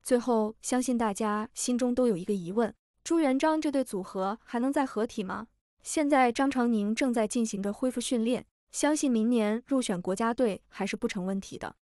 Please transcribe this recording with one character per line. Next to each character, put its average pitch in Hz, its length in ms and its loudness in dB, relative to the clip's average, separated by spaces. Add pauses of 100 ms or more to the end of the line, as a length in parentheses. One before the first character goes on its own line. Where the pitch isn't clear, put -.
最 247 140 2
后， 226 460 0
相 254 180 0
信 247 160 0
大 220 160 0
家 214 400 -2
心 247 240 -2
中 247 160 0
都 247 140 4
有 202 100 2
一 180 80 -6
个 208 80 -2
疑 180 180 -4
问， 226 220 0 (300)
朱 330 160 2
元 269 180 2
璋 311 240 2
这 302 100 0
对 269 120 0
组 196 180 -6
合 196 420 -4
还 - 140 -6
能 262 160 0
再 294 100 2
合 226 220 -2
体 214 180 -8
吗？ 190 240 -8 (360)
现 294 260 0
在 262 220 6
张 277 180 2
常 240 240 2
宁 214 220 0
正 262 180 0
在 220 140 2
进 233 180 0
行 196 160 -6
着 202 100 -2
恢 254 200 -2
复 247 100 -4
训 226 240 0
练， 240 180 -2 (280)
相 302 240 2
信 294 160 0
明 226 180 2
年 226 380 2
入 269 120 2
选 185 220 -2
国 185 140 -2
家 226 180 2
队 226 360 0
还 - 180 -6
是 - 80 -4
不 233 120 -4
成 180 160 -4
问 196 160 -2
题 - 160 -12
的。 - 280 -10